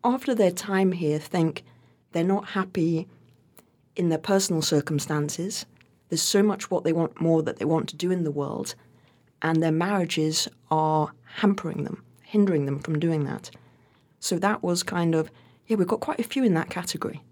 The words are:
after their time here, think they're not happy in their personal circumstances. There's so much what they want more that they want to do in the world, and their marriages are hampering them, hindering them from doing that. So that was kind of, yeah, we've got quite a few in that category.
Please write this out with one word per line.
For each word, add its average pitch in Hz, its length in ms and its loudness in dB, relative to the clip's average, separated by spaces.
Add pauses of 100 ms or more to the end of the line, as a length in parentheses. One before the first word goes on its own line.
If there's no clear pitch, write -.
after 254 300 0
their 202 180 4
time 190 400 0
here, 156 260 0
think 160 460 -2 (480)
they're 165 100 0
not 196 280 0
happy 180 580 -2 (880)
in 175 120 2
their 156 100 2
personal 190 440 0
circumstances. 151 1040 -2 (420)
There's 160 140 -2
so 202 200 4
much 202 280 0
what 185 140 0
they 165 80 2
want 165 280 -2
more 165 220 4
that - 160 -4
they - 60 -4
want 156 240 0
to - 80 -14
do 175 140 -2
in 180 140 0
the 156 60 -2
world, 143 440 -6 (680)
and 160 200 2
their 160 100 2
marriages 160 760 0 (220)
are 156 420 2 (120)
hampering 190 600 0
them, - 200 -10 (180)
hindering 190 440 2
them 139 120 -2
from 151 220 -2
doing 160 240 0
that. - 260 -8 (680)
So - 180 -2
that 208 240 0
was 175 200 -2
kind 170 320 0
of, 160 160 0 (360)
yeah, 226 100 0
we've 180 120 2
got - 120 -2
quite - 200 -4
a 226 40 -2
few 269 200 -2
in 202 100 4
that 160 160 0
category. - 600 -8